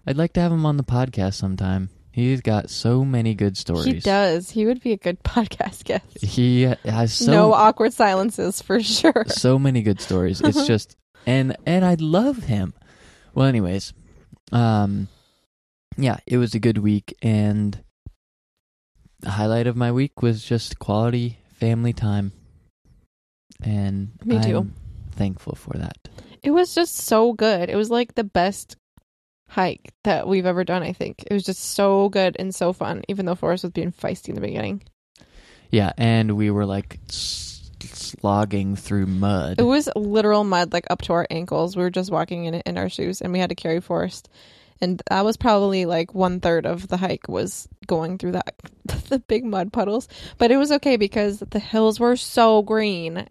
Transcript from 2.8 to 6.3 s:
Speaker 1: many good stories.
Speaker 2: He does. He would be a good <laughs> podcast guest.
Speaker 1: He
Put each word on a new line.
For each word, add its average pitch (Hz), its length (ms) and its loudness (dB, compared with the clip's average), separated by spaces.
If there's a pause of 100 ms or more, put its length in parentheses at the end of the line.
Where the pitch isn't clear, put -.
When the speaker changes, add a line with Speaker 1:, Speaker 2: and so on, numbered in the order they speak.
Speaker 1:
many 117 300 0
good 98 240 0
stories. 85 280 -2
Speaker 2:
He 262 140 2
does. 190 520 2
He 214 160 0
would 247 140 0
be 240 120 -2
a 190 40 0
good 180 260 -4
<laughs> - 0 -
podcast - 600 -2
guest. - 400 -6
Speaker 1:
He 123 380 4 (240)